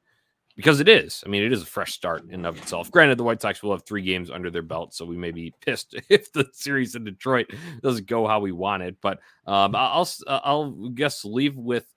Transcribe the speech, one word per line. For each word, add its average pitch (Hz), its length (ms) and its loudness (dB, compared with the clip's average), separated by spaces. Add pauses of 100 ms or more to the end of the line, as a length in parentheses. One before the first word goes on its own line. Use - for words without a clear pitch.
(560)
because 147 240 4
it 165 80 6
is. 190 380 6
I 95 40 -10
mean, 101 140 0
it 117 80 2
is 107 120 0
a - 20 -12
fresh - 260 -6
start 82 320 -4
in - 100 -16
and 90 120 -8
of 82 120 -4
itself. 85 320 -8
Granted, 147 280 6
the 120 80 -2
White 113 160 0
Sox 104 200 -4
will 101 120 0
have 90 100 -4
three 101 200 -6
games 92 280 -2
under 90 180 -8
their 85 120 -4
belt, 80 320 -8
so - 100 -12
we 85 140 -8
may 87 140 -6
be 82 280 -10
pissed - 340 -4 (100)
<laughs> - 60 -20
if - 220 4
the 147 220 2
series 131 420 -4
in 120 80 -8
Detroit 113 440 -2 (340)
doesn't 117 260 0
go 113 180 2
how 107 140 2
we 98 140 -2
want 95 280 -2
it. 90 200 -8
But, 98 180 0 (260)
um, 101 300 4
I, 123 120 2
I'll 156 160 0
s-, - 220 -8
uh, 139 200 -2
I'll 147 260 0 (200)
guess 139 340 -4
leave 131 320 0
with 120 400 -4